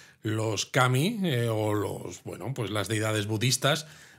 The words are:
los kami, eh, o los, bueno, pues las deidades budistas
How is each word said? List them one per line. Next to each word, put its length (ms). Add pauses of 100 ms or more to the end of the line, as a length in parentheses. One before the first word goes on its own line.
(220)
los 440
kami, 580
eh, 260
o 240
los, 500
bueno, 300
pues 160
las 180
deidades 400
budistas 600 (320)